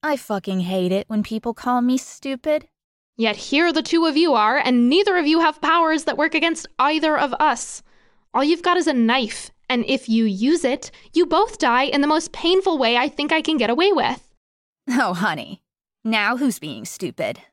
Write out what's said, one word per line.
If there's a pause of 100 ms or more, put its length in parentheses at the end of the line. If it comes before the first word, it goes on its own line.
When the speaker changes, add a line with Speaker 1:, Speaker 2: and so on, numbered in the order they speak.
Speaker 1:
I
fucking
hate
it
when
people
call
me
stupid. (480)
Speaker 2:
Yet
here
the
two
of
you
are,
and
neither
of
you
have
powers
that
work
against (120)
either
of
us. (520)
All
you've
got
is
a
knife, (200)
and
if
you
use
it, (240)
you
both
die
in
the
most
painful
way
I
think
I
can
get
away
with. (640)
Speaker 1:
Oh,
honey. (420)
Now
who's
being
stupid? (120)